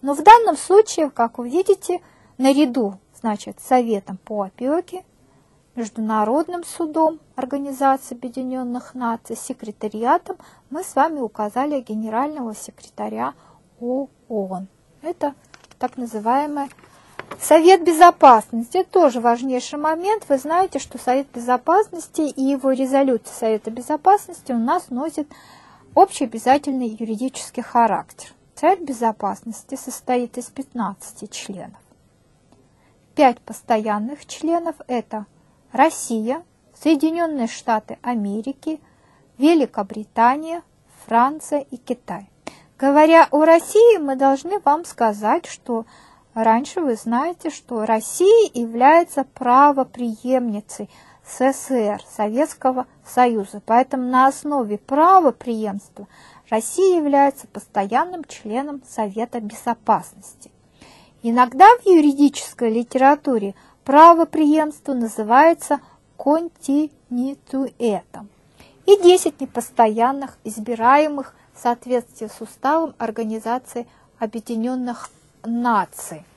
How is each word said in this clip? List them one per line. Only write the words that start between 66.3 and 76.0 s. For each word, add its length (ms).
И 160
десять 380
непостоянных, 1040
избираемых 880
в 60
соответствии 680
с 120
уставом 580
Организации 920
Объединённых 920
Наций. 800